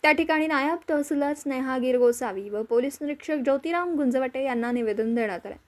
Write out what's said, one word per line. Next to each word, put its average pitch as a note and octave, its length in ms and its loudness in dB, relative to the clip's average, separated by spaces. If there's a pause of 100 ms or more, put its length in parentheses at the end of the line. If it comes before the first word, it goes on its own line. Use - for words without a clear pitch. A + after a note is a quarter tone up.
त्या D4+ 100 6
ठिकाणी D#4 340 2
नायब D4+ 300 0 (140)
तहसीलदार D4 440 0
स्नेहा C4 440 -4
गिरगोसावी A#3+ 720 2
व G#3 140 -4
पोलीस B3 380 0
निरीक्षक D4 340 -4 (100)
ज्योतिराम E4 500 0
गुंजवटे C4 500 0
यांना A#3+ 260 0
निवेदन A3+ 440 0
देण्यात G#3+ 320 -2
आले. G3+ 80 -12 (140)